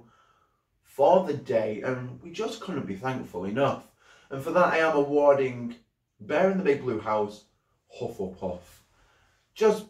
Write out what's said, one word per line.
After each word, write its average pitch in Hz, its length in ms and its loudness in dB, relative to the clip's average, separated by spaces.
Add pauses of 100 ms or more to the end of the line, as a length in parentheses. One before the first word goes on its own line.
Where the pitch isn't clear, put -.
(840)
for 175 420 4
the 143 80 -4
day, 110 480 -2
and 127 400 -6
we 175 80 -18
just 226 320 -8
couldn't 139 240 -6
be 95 100 -8
thankful 110 500 -8
enough. 120 380 0 (460)
And 135 140 -10
for 160 80 -4
that, 170 220 4
I 160 40 0
am 160 180 2
awarding 139 800 2 (440)
Bear 175 320 2
in 185 60 -2
the 170 60 -2
Big 139 180 2
Blue 113 180 -4
House 107 460 -4 (540)
Hufflepuff. 92 640 -8 (920)
Just, 208 360 2